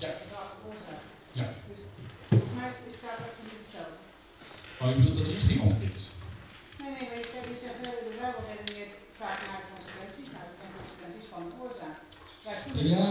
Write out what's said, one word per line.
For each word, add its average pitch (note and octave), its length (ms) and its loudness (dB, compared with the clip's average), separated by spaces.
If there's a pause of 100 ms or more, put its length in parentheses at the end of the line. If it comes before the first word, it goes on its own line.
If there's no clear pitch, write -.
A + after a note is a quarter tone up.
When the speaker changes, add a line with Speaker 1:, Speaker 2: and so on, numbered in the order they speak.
Speaker 1:
Ja. - 80 0
Speaker 2:
een - 140 -6
gedrag G3+ 220 -8 (100)
veroorzaakt. F3 500 -10 (320)
Speaker 1:
Ja. A#2 60 2 (240)
Speaker 2:
Dus G#2 120 -12 (480)
volgens - 280 8
mij B3 160 -2
is, B3 40 -10 (140)
is - 140 -10
daar A#3 220 -6
ook A#3 180 -10
niet G#3+ 180 -12
hetzelfde. D#3+ 360 -10 (840)
Speaker 1:
Oh, B2+ 80 6
je C3 80 6
bedoelt - 200 10
dat - 100 4
de - 100 2
richting - 280 10
omgekeerd G2 360 6
is? - 60 -8 (720)
Speaker 2:
Nee, C4+ 160 -6
nee, B3+ 140 -6
maar A#3 140 -4
je, A#3 40 -4 (240)
je B3 120 -6
zegt, A#3+ 200 -8
hè, B3 60 -4 (180)
de G#3+ 140 -6
Bijbel B3 300 -2
redeneert G#3 280 -4 (440)
vaak F#3+ 240 -2
naar F#3+ 160 -6
de F#3 100 -10
consequenties. F#3+ 600 -10
Nou, D#3+ 160 -10
dat F3+ 120 -14
zijn G3 180 -12
consequenties G#3+ 540 -12
van F3 160 -6
de E3+ 140 -10
oorzaak. F#3+ 340 -8 (500)
Wij G3+ 140 -4
voelen C#3 220 0
de E3 120 8
Speaker 1:
Ja. F#3+ 160 8